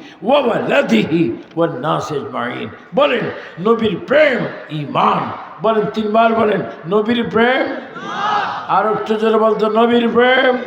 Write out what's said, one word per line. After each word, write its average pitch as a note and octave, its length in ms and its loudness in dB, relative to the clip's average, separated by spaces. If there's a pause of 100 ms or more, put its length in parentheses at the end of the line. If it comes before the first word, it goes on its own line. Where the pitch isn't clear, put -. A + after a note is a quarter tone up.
(220)
ওয়া C4+ 180 4
ওয়ালাদিহি G3+ 960 2 (200)
ওয়ান E3 140 2
নাস D3+ 420 -4
আজমাইন।" B2 560 -6 (260)
বলেন, A#3+ 360 2 (300)
নবীর A3 460 0
প্রেম B3+ 400 4 (240)
ঈমান। D3+ 760 -2 (160)
বলেন, G#3+ 240 2
তিনবার A3 480 2
বলেন, G#3 260 2 (280)
নবীর A3 420 0
প্রেম। B3 460 2 (920)
আর G3+ 240 0
একটু G3+ 220 -2
জোরে A3 240 2
বলতো, G#3+ 300 2
নবীর A#3 400 2
প্রেম। B3 480 4 (100)